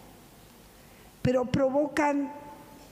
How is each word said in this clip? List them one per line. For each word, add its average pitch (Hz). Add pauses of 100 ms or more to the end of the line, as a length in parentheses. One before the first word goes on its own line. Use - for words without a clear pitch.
(1200)
pero 254
provocan 285 (580)